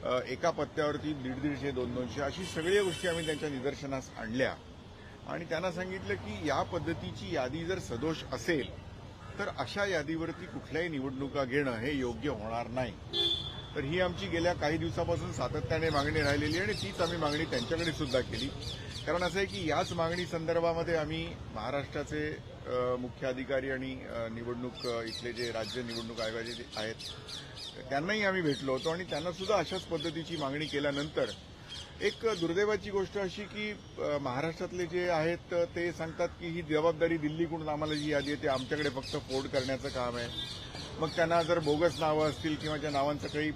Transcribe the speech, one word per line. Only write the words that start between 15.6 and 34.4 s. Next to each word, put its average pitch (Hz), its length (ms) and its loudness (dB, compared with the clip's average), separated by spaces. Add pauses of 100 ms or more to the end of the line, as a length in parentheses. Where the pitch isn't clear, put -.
मागणी 151 300 4
राहिलेली 147 380 4
आहे 190 60 2
आणि 214 180 0
तीच 196 180 -4
आम्ही 170 180 2
मागणी 151 260 2
त्यांच्याकडे 160 480 0
सुद्धा 131 280 2
केली. 123 280 -2 (580)
कारण 180 160 2
असं 175 160 2
आहे 196 80 2
की 190 220 -2
याच 170 240 2
मागणी 170 340 0
संदर्भामध्ये 165 720 2
आम्ही 160 320 0 (260)
महाराष्ट्राचे, 143 840 -2 (300)
अ, 123 300 2
मुख्य 123 300 -4
अधिकारी 131 440 0
आणि, 131 220 -2
अ, 117 360 -4
निवडणूक, 120 580 -4
अ, 117 160 0
इथले 113 300 -4
जे 117 200 -2
राज्य 113 300 -2
निवडणूक 117 380 -4
आयोगाचे 113 320 -2
जे 117 120 -8 (120)
आहेत 110 180 -2 (960)
त्यांनाही 185 340 2
आम्ही 190 180 4
भेटलो 135 300 2
होतो 131 180 2
आणि 175 140 -2
त्यांना 165 280 -2
सुद्धा 190 240 2
अशाच 180 260 2
पद्धतीची 160 540 -2
मागणी 147 300 0
केल्यानंतर 143 580 2 (800)
एक 202 200 2
दुर्दैवाची 202 680 2
गोष्ट 196 280 0
अशी 196 240 -2
की, 208 320 -4 (240)
अ, 147 200 2
महाराष्ट्रातले 160 680 0